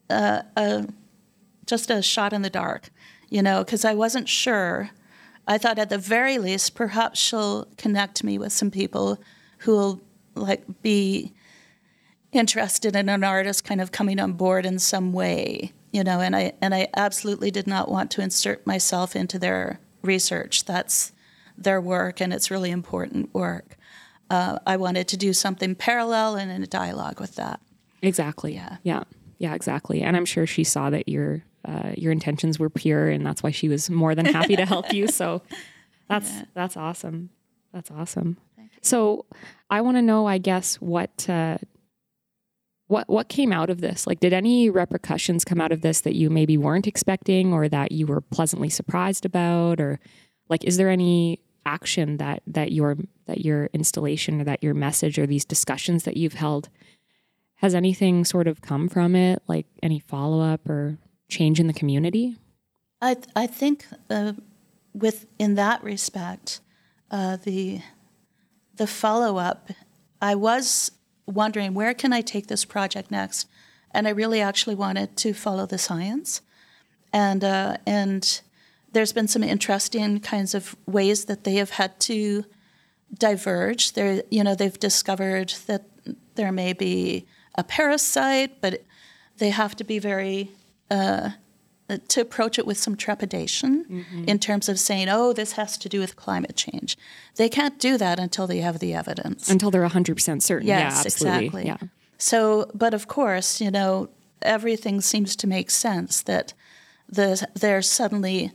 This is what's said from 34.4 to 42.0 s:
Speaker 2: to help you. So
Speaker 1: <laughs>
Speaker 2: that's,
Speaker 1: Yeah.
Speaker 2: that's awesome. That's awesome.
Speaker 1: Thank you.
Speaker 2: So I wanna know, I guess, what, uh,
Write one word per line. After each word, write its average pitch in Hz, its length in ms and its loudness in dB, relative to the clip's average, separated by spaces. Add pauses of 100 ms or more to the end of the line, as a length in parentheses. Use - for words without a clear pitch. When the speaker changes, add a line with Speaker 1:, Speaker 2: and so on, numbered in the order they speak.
Speaker 2:
to 190 100 4
help 185 260 0
you. 202 160 0
So 175 360 -2 (320)
Speaker 1:
<laughs> - 320 -20
Speaker 2:
that's, 208 240 -2
Speaker 1:
Yeah. 208 140 -12 (100)
Speaker 2:
that's 180 200 -4
awesome. 170 540 -8 (420)
That's 175 200 -14
awesome. 170 460 -4 (180)
Speaker 1:
Thank 220 180 -20
you. - 80 -20
Speaker 2:
So 214 440 2 (440)
I 208 120 2
wanna 247 200 4
know, 214 240 6
I 196 140 2
guess, 185 380 0
what, 175 520 -4
uh, 160 280 0 (1300)